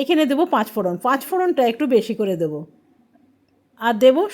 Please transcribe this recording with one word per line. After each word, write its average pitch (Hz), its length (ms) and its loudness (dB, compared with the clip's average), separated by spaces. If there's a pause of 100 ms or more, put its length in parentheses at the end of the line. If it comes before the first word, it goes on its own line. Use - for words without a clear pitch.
এখানে 311 240 2
দেবো 277 180 0 (100)
পাঁচ 240 180 0
ফোড়ন, 180 320 -4
পাঁচ 269 220 0
ফোড়নটা 359 460 0
একটু 233 160 -4
বেশি 226 280 0
করে 196 220 -2
দেবো। 151 220 -4 (1200)
আর 233 180 0
দেবো 262 220 6 (120)